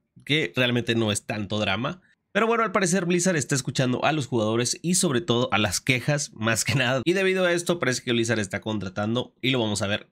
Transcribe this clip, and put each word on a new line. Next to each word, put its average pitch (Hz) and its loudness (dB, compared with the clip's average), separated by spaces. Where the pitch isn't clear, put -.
que 151 0
realmente 120 2
no 113 2
es - -4
tanto 107 -4
drama. 110 -2
Pero 220 2
bueno, 233 2
al 214 -2
parecer 190 2
Blizzard 175 2
está 143 -2
escuchando 127 0
a 143 4
los 143 -2
jugadores 113 0
y 175 0
sobre 143 2
todo 120 2
a 101 2
las 104 0
quejas, 143 -2
más 110 0
que - -2
nada. 131 2
Y 165 2
debido 190 2
a 175 2
esto 170 0
parece 127 -2
que 123 -2
Blizzard 113 0
está 98 -4
contratando 107 -4
y 127 0
lo 131 2
vamos 107 0
a 98 -4
ver 104 -4